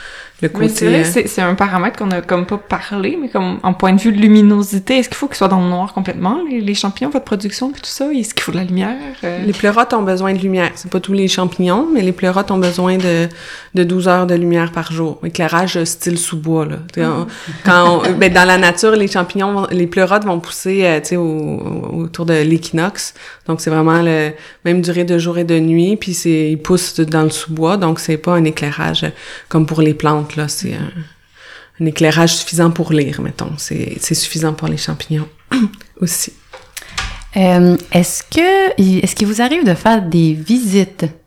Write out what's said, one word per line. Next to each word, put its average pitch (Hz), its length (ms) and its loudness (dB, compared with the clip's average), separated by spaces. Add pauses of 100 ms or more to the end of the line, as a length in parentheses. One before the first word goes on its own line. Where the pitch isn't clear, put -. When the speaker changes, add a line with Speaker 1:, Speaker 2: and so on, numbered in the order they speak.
(420)
Speaker 1:
Le 160 100 0
Speaker 2:
Mais 208 140 0
Speaker 1:
côté, - 80 2
Speaker 2:
c'est 175 140 0
vrai, 170 120 4
Speaker 1:
euh, 165 100 2
Speaker 2:
c'est, 208 180 0
c'est - 140 -4
un 180 120 2
paramètre 190 420 0
qu'on 202 140 -4
a 175 100 -2
comme 180 240 -2
pas 202 140 -4
parlé, 202 600 -4
mais 269 100 -6
comme 185 340 -4
en 185 100 0
point 190 200 2
de 196 80 4
vue 226 120 2
de 202 80 0
luminosité, 208 760 4
est-ce 247 100 0
qu'il - 80 -10
faut 277 120 -4
qu'ils - 80 -10
soient 196 120 2
dans 185 140 2
le 180 60 0
noir 180 260 -4
complètement, 185 460 -2 (100)
les, 240 100 -2
les 202 140 -2
champignons, 202 340 -4
votre 269 160 -2
production, 208 460 -4
puis 277 100 -12
tout - 80 -12
ça ? 285 240 -4
Est-ce 233 220 -4
qu'il - 80 -2
faut - 80 -6
de 156 60 -4
la 185 80 -2
lumière ? 190 320 -2 (260)
Euh 175 240 -6
Speaker 1:
Les 208 60 2
pleurotes 226 420 0
ont 220 80 0
besoin 190 320 0
de 190 40 -2
lumière. 180 360 0
C'est - 160 -14
pas 185 80 -2
tous 190 140 -4
les 196 160 2
champignons, 185 680 0
mais 226 80 2
les 185 100 2
pleurotes 190 380 -2
ont 190 80 2
besoin 180 400 0
de, 170 300 0 (460)
de 180 100 2
douze 180 240 0
heures 180 180 4
de 175 80 2
lumière 170 380 2
par 165 200 -6
jour. 160 320 -4
Éclairage, 170 520 -2
euh, 165 80 0
style 170 340 -4
sous - 180 -6
bois, 160 300 -2
là. 151 100 -8 (160)
T'sais, 165 140 0
on, 160 140 -2
Speaker 2:
Mhm. 175 60 -4 (380)
Speaker 1:
quand 175 400 6
on, 185 100 2
ben, 180 180 0
dans 180 140 6
la 185 120 4
nature, 190 380 4
les 202 120 2
champignons, 196 440 -2
vont, 196 180 -2
les 175 160 0
pleurotes 190 380 2
vont 175 160 -2
pousser, 190 440 -2
euh, 160 160 2
tu 151 100 -10
sais, 180 60 0
au, 175 60 0
au, 156 800 -6
autour 165 240 -6
de 165 160 4
l'équinoxe. 165 720 -2 (320)
Donc, 160 140 -4
c'est 160 100 -2
vraiment 160 320 4
la 156 280 2 (340)
même 175 180 2
durée 175 220 0
de 175 120 2
jour 170 220 0
et 175 60 0
de 165 160 2
nuit, 170 360 4
puis 196 160 -6
c'est, 156 380 0
ils 156 80 0
poussent 180 420 0
dans 160 220 2
le 156 80 2
sous-bois, 160 460 -2
donc 165 240 0
c'est 156 180 -2
pas 175 160 -2
un 170 100 4
éclairage, 156 600 -2
euh, 156 60 -4 (380)
comme 160 160 2
pour 156 160 0
les 151 140 4
plantes. 151 300 0
Donc 147 120 -12
là, 151 120 -4
c'est - 240 -6
un, - 180 -6 (920)
un - 20 0
éclairage 160 500 2
suffisant 170 360 0
pour 165 240 -2
lire, 143 260 0
mettons. - 380 -8
C'est, - 420 -6
c'est - 140 -2
suffisant 160 400 -2
pour 156 140 -6
les 156 100 -2
champignons 156 500 -6 (240)
<clears throat> - 480 -4
aussi. - 320 -2 (1040)
Speaker 3:
Euh, 180 400 6 (160)
est-ce 175 300 0
que, 339 840 2
est-ce - 100 -4
qu'il 214 120 0
vous 214 160 -2
arrive 294 240 2
de 180 80 4
faire 226 260 2
des 165 320 2
visites ? 190 720 0 (220)